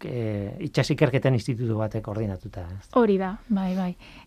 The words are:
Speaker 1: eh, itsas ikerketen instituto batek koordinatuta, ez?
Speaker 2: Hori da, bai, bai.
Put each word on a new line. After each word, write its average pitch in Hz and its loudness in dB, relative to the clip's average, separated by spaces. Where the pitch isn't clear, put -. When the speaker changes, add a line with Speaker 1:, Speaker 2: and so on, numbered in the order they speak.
Speaker 1:
eh, 110 -4
itsas - 0
ikerketen 131 4
instituto 113 0
batek 110 -2
koordinatuta, 101 -6
ez? - -18
Speaker 2:
Hori 214 6
da, 190 -4
bai, 190 0
bai. 185 -2